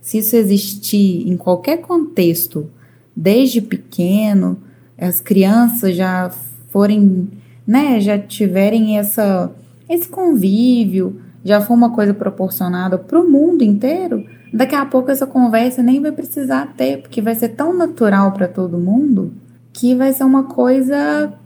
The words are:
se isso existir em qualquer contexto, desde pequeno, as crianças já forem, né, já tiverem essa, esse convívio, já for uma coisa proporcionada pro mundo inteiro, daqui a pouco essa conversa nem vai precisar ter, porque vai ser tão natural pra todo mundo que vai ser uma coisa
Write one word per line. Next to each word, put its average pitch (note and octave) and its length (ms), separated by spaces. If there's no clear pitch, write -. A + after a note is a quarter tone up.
se - 160
isso A3 180
existir G3+ 920
em F3+ 80
qualquer F3+ 420
contexto, E3+ 880
desde A#3 460
pequeno, F#3+ 960
as F3 220
crianças G3+ 720
já F3+ 360
forem, G3+ 600
né, B3+ 360
já G3+ 180
tiverem G#3 800
essa, G3+ 520
esse F4 200
convívio, G#3+ 1120
já G#3 160
for A#3+ 140
uma A#3 160
coisa G#3 220
proporcionada F#3 880
pro E4+ 320
mundo D4 320
inteiro, A#3+ 640
daqui C4 220
a C#4+ 100
pouco C4 260
essa C4+ 160
conversa B3 580
nem C4 160
vai D4+ 100
precisar C4+ 640
ter, C#3 240
porque - 220
vai A3+ 140
ser A3+ 140
tão D4+ 220
natural G3+ 600
pra F#3 160
todo F3+ 280
mundo F#3+ 560
que B3 220
vai C4 180
ser C4+ 120
uma C4+ 200
coisa C#4+ 880